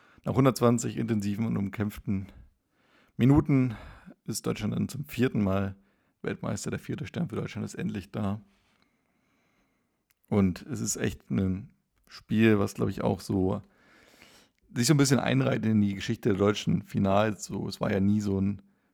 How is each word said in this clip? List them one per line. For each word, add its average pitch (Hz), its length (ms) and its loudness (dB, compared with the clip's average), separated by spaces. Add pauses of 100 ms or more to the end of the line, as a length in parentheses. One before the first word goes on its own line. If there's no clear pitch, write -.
(240)
Nach - 120 -2
hundertzwanzig 120 640 2
intensiven 110 480 -2
und 113 120 -2
umkämpften 101 680 -4 (880)
Minuten 131 580 4 (500)
ist - 220 -8
Deutschland 110 260 -4
dann 107 140 -2
zum - 180 -10
vierten 120 380 0
Mal 98 320 -2 (460)
Weltmeister. - 480 -6
Der - 100 -6
vierte - 260 -10
Stern 170 220 -6
für - 80 -10
Deutschland 107 300 -6
ist - 100 -12
endlich - 360 -8
da. 107 280 -4 (1900)
Und 95 360 2
es 117 140 -8
ist 110 160 -4
echt - 340 -4
ein 95 400 -2 (380)
Spiel, 110 500 4
was, 98 180 0
glaub 107 140 -2
ich, - 140 -6
auch 107 160 0
so 98 420 0 (1120)
sich 120 140 0
so 156 60 6
ein 147 40 4
bisschen 139 220 4
einreiht 127 460 0
in 110 160 4
die 101 140 0
Geschichte 107 340 -4
der 104 80 2
deutschen 101 460 2
Finals. 104 600 0
So, - 220 -8
es - 140 -12
war 104 100 0
ja 101 80 2
nie 104 220 2
so 98 180 0
ein 98 220 -2 (320)